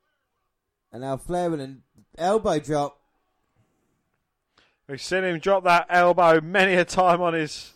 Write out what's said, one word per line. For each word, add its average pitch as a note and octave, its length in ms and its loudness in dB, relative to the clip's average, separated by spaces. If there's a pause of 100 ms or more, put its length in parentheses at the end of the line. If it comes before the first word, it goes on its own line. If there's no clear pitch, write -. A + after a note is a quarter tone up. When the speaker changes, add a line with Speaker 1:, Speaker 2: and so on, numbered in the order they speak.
(920)
Speaker 1:
And A2+ 80 -16
now C3+ 160 -8
Flair F3 340 -6
with D#3 100 -6
an C3+ 220 -16 (340)
elbow F#3 440 -2
drop. C#3+ 400 -6 (1900)
Speaker 2:
We've C#3 140 -12
seen F#3 240 -4
him F3 140 -4
drop F#3+ 260 0
that E3+ 240 4
elbow F3 520 4
many F#3 340 0
a F3+ 100 4
time F3+ 380 2
on E3+ 100 0
his - 440 -6